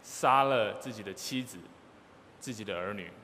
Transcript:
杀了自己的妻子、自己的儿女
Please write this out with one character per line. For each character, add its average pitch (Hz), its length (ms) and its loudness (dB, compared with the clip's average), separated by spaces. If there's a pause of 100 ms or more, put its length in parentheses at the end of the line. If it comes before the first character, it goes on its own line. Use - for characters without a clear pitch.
杀 139 400 6
了 113 300 4
自 127 180 -8
己 107 100 -10
的 95 100 -8
妻 127 300 -6
子、 101 160 -10 (800)
自 127 160 -10
己 107 80 -10
的 98 160 -4
儿 95 160 -4
女 87 160 -10 (140)